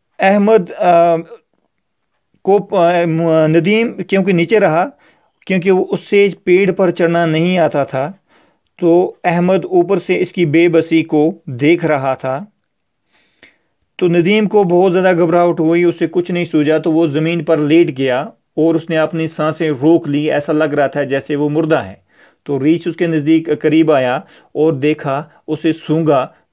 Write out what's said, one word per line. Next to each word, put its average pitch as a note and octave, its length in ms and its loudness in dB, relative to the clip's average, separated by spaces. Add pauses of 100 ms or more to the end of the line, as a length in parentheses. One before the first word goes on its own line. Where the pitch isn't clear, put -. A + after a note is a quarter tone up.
(200)
अहमद, G3+ 520 2
अ, E3+ 460 2 (1300)
को, G3+ 160 2
अ, F3 460 0 (420)
नदीम F3+ 420 2
क्योंकि F#3+ 440 -2
नीचे E3+ 260 2
रहा, E3+ 240 2 (580)
क्योंकि F#3 300 -2
वो, F#3 120 2
उससे G3+ 500 0 (120)
पेड़ F#3 260 2
पर F#3 200 0
चढ़ना E3+ 340 0
नहीं E3 320 0
आता D3 280 0
था, C#3 340 -8 (600)
तो F3 460 2
अहमद F3+ 400 0
ऊपर F3+ 340 0
से F3+ 160 -4
इसकी F3 300 -2
बेबसी E3 580 2
को D#3 320 0 (140)
देख D3+ 360 0
रहा C3+ 300 -2
था। C#3 360 -8 (1500)
तो F3+ 80 0
नदीम F3+ 400 2
को G#3 160 2
बहुत F3+ 280 2
ज़्यादा F#3 220 2
घबराहट F3 460 0
हुई, E3+ 240 2
उसे E3+ 240 -2
कुछ F3 240 -4
नहीं F3 140 -2
सूझा, D#3 340 0
तो D#3+ 120 -2
वो E3 160 2
ज़मीन D#3+ 360 -2
पर D#3+ 160 0
लेट D3+ 320 2
गया C3 400 -2 (260)
और D#3+ 180 2
उसने D#3+ 200 -4
अपनी D#3+ 320 -2
सांसें D#3 440 -4
रोक D#3 360 0
ली, D3 220 -4
ऐसा D3 240 -2
लग D3+ 200 0
रहा D3 140 0
था C#3+ 160 -4
जैसे C#3 320 -4
वो D3 140 -2
मुर्दा D#3 300 0
है। G2 240 -12 (420)
तो C#3+ 120 -4
रीछ D#3+ 300 0
उसके E3+ 200 -4
नज़दीक D#3+ 460 0
करीब D#3 380 2
आया C3 340 0 (300)
और D#3 200 0
देखा, D3+ 720 -6
उसे D#3 260 -2
सूंघा, D3+ 640 -2 (180)